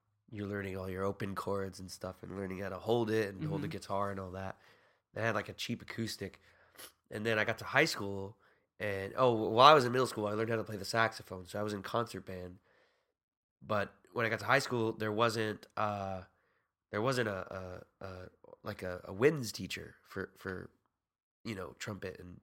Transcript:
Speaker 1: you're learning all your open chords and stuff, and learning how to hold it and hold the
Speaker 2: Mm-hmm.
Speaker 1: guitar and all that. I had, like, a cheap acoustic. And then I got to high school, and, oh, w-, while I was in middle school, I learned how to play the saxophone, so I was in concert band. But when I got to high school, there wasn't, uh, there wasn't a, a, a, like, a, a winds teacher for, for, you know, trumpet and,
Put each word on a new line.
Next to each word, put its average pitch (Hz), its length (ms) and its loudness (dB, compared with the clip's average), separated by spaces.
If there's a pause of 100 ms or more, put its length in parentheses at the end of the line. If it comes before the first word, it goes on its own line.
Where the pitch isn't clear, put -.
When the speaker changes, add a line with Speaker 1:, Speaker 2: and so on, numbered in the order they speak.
(300)
Speaker 1:
you're 104 160 -6
learning 98 300 -4
all 95 120 -6
your 95 140 -4
open 98 320 -2
chords 98 460 -4
and 92 100 -12
stuff, - 320 -10
and 92 140 -8
learning 95 240 -6
how 98 80 -4
to 92 100 -6
hold 113 320 4
it 107 240 2
and 92 80 -10
hold 98 200 -2
the - 40 -4
Speaker 2:
Mm-hmm. 160 60 -6
Speaker 1:
guitar 101 400 -2
and 98 80 -6
all 92 100 -6
that. 95 280 -8 (580)
I 107 60 -4
had, 113 120 2
like, 104 140 -2
a 104 60 -10
cheap - 280 -6
acoustic. - 560 -6 (720)
And 107 160 -6
then 110 140 4
I 104 40 4
got 110 140 0
to - 60 -10
high 143 220 4
school, 98 500 -4 (420)
and, 98 380 -4
oh, 127 180 6
w-, 107 160 2
while 120 220 12
I - 20 12
was 135 100 8
in 120 60 0
middle 127 160 2
school, 107 220 -2
I 104 60 -2
learned 110 160 0
how 117 60 0
to 110 60 -2
play 107 140 -8
the 92 80 -8
saxophone, 110 640 0
so 104 100 -6
I 104 60 -2
was 107 80 -2
in 101 100 -6
concert 110 440 -4
band. 92 340 -10 (1040)
But 104 260 0 (200)
when 117 140 0
I - 20 2
got 110 120 0
to 101 60 -8
high 127 140 6
school, 113 320 0
there 107 200 -2
wasn't, 110 540 0 (100)
uh, 98 460 -2 (680)
there 104 120 -2
wasn't 123 260 0
a, 92 540 -8 (180)
a, - 40 -12
a, 95 60 -8 (540)
like, 104 180 -8
a, 90 220 -6
a - 80 -10
winds 123 400 2
teacher 87 420 -10 (120)
for, - 300 -8
for, 90 320 -8 (760)
you 110 100 -8
know, 90 240 -10
trumpet 95 420 -8
and, 90 220 -16